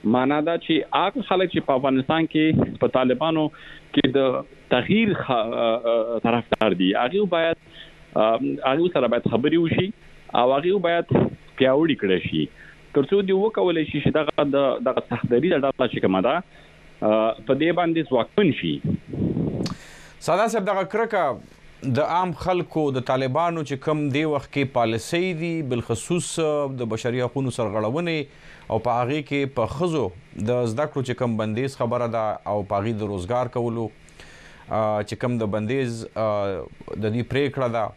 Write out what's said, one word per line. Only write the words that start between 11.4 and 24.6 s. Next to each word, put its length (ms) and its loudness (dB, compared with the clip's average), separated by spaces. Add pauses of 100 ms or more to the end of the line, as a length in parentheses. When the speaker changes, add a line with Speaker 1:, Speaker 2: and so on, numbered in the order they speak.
Speaker 1:
کړی 180 2 (100)
شي، 180 -2 (460)
تر 160 2
څو 160 4
دوی 140 2
وکولی 480 0
شي 120 -4
چې 140 2
دغه 300 2 (100)
د، 320 2
دغه 240 0
سختدریځه 540 2
ډله 280 0
چې 120 -4
کومه 220 4
ده، 120 4
آه، 920 -2 (160)
په 140 2
دې 180 2
باندې 300 0
ځواکمن 520 2
شي. 120 -2 (1500)
Speaker 2:
ساده 280 2
صاحب، 160 -2
دغه 120 0 (120)
کرکه 1040 -4
د 180 0
عام 240 0
خلکو 420 -2 (140)
د 160 -4
طالبانو 560 0
چې 180 -8
کوم 220 0
دې 160 0 (100)
وخت 200 -6
کې 260 -2